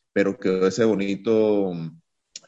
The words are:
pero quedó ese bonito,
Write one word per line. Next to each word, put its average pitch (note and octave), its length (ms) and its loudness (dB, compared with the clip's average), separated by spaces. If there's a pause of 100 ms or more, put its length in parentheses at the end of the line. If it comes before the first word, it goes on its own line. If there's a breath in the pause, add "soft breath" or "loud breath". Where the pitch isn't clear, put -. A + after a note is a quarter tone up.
(120)
pero G2 260 0
quedó F#2+ 280 0
ese F#2+ 180 2
bonito, G2+ 880 0 (760)